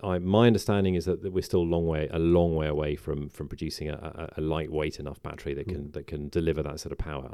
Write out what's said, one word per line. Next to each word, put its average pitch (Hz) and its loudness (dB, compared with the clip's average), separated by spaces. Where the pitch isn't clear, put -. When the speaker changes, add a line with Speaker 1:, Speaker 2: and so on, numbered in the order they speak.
Speaker 1:
I, 92 0
my 104 6
understanding 98 4
is 82 0
that, 90 0
that 95 -4
we're 92 2
still - 2
a 85 2
long 85 2
way, 78 0
a 82 -2
long 85 6
way 78 0
away 76 0
from, 73 -6
from 73 -12
producing 78 -8
a, 80 -10
a, 80 -4
a - -2
lightweight 76 -2
enough 73 -10
battery 73 -8
that 71 -6
can, 76 -6
Speaker 2:
Mm. 71 -12
Speaker 1:
that 73 -10
can 73 -6
deliver 80 0
that 73 -8
sort - -10
of 69 -6
power. 69 -6